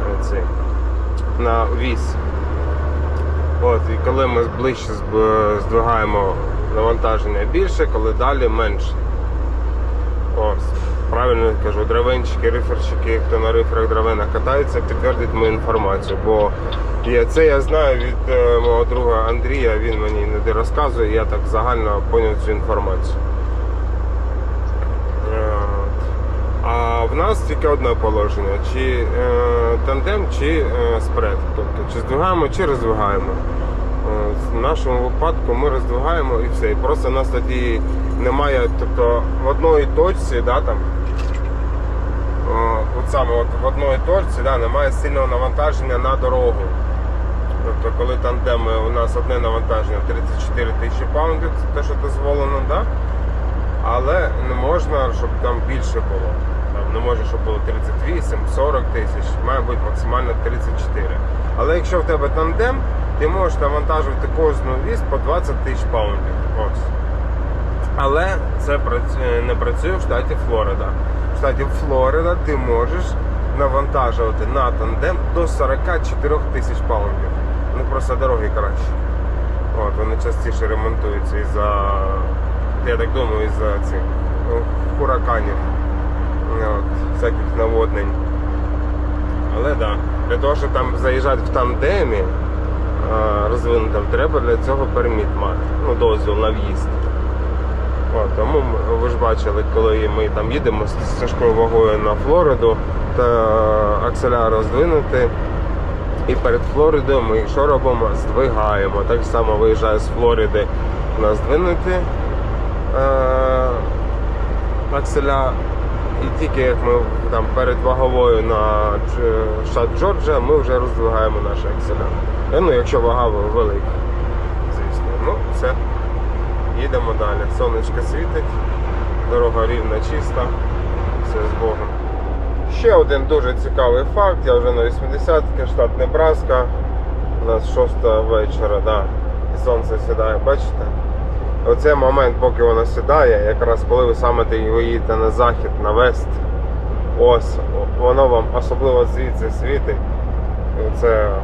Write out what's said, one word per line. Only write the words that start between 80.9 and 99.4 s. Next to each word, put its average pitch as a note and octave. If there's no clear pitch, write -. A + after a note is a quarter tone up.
із-за, G#2
я A#2+
так B2
думаю, A2
із-за G#2+
цих, -
ну, A#2
хураканів. A#2+
От, G#2
всяких -
наводнень. A2+
Але C#3
да, G#2+
для A#2+
того, C3+
щоб C#3
там C3
заїжджати C3
в -
тандемі, B2+
а, G#2+
розвинутим, A2+
треба D3
для A#2+
цього C3+
перміт A#2
мати, G2
ну, B2
дозвіл A2
на G#2+
в'їзд. G2+
От, A2
тому A#2+
м-, A#2
ви A#2+
ж A#2+
бачили, A2